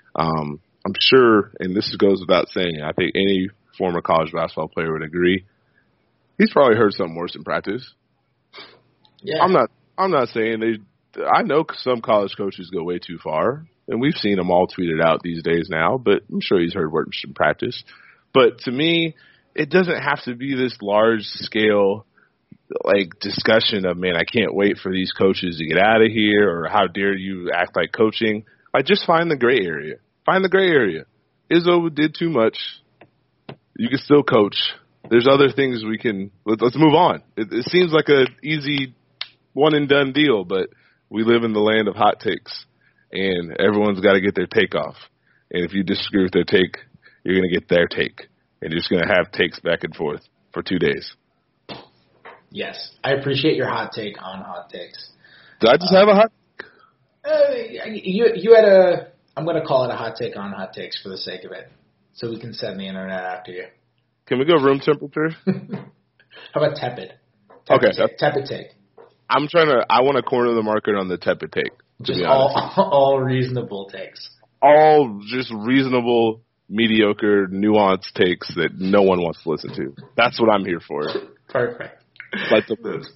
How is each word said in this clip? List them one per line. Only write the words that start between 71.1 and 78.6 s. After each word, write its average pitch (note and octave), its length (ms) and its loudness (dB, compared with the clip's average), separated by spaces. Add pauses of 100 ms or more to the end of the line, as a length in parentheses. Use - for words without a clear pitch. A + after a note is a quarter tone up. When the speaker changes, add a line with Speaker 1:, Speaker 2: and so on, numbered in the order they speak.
Speaker 1:
tepid E2 340 -4
take, - 220 -4
to - 320 -20
Speaker 2:
Just - 160 -4
Speaker 1:
be F3+ 60 -2
Speaker 2:
all, A3 280 4
Speaker 1:
honest. - 240 -4
Speaker 2:
<laughs> - 0 -
all C#3 420 2
reasonable B2 680 -4
takes. - 380 -16 (340)
Speaker 1:
All D3 640 6
just A#2+ 240 -6
reasonable, A#2 920 0 (260)
mediocre, G#2 800 2
nuanced G2 640 2
takes F2+ 400 -2
that D#2+ 240 -2